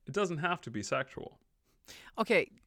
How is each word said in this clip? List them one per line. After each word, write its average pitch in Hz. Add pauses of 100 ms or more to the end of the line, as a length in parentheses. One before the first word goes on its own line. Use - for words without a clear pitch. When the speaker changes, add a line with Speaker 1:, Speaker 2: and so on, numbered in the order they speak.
Speaker 1:
It 143
doesn't 180
have 175
to -
be 107
sexual. - (800)
Speaker 2:
Okay. 208 (160)